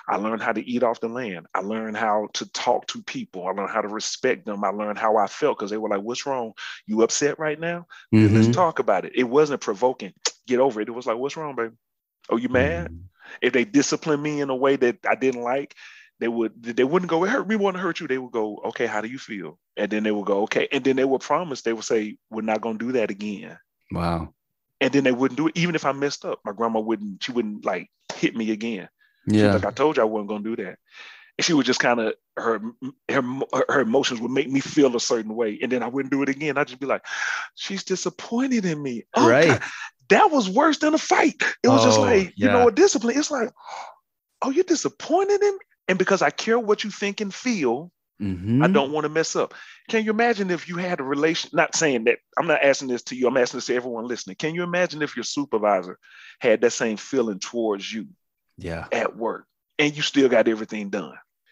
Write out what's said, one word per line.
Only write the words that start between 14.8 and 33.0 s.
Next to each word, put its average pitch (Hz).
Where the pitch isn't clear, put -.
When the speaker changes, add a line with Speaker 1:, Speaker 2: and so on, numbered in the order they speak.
Speaker 1:
I 107
didn't 123
like, 127
they 117
would, 117
they 117
wouldn't 175
go, 165
"It 202
hurt 190
me, 220
wanna 196
hurt 175
you." 160
They 131
would 127
go, 107
"Okay, 117
how 107
do 110
you 131
feel?" 90
And 104
then 107
they 107
would 101
go, 101
"Okay." -
And 135
then 131
they 135
would 135
promise, 147
they 117
would 110
say, 107
"We're 110
not 107
gonna 110
do 120
that 110
again." 98
Speaker 2:
Wow. 85
Speaker 1:
And 131
then 143
they 127
wouldn't 123
do 156
it. -
Even 170
if 151
I 139
messed 139
up, 170
my 104
grandma 113
wouldn't, 104
she 131
wouldn't, 107
like, -
hit -
me 110
again. 107
She'd 107
be 101
Speaker 2:
Yeah. 95
Speaker 1:
like, 95
"I 101
told 147
you 120
I 110
wasn't 107
gonna 104
do 113
that." 95
And -
she 175
would 131
just 123
kinda, 120
her, 113